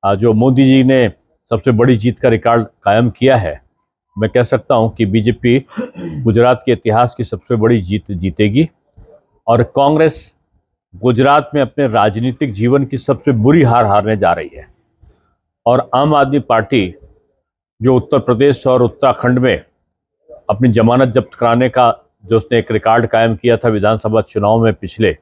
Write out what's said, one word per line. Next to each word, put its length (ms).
अ, 120
जो 180
मोदी 320
जी 180
ने 280
सबसे 220
बड़ी 260
जीत 220
का 100
रिकॉर्ड 380
कायम 260
किया 260
है, 260
मैं 120
कह 140
सकता 320
हूँ 200
कि 100
बीजेपी 600
गुजरात 680
के 60
इतिहास 440
की 80
सबसे 320
बड़ी 260
जीत 300
जीतेगी 580
और 160
कांग्रेस 720
गुजरात 600
में 60
अपने 260
राजनीतिक 680
जीवन 320
की 120
सबसे 340
बुरी 320
हार 220
हारने 320
जा 160
रही 200
है। 140
और 300
आम 200
आदमी 240
पार्टी 560
जो 140
उत्तर 240
प्रदेश 480
और 160
उत्तराखंड 560
में 260
अपनी 200
जमानत 400
जब्त 240
कराने 360
का 280
जो 120
उसने 220
एक 120
रिकॉर्ड 360
कायम 280
किया 220
था 120
विधानसभा 520
चुनाव 420
में 100
पिछले 480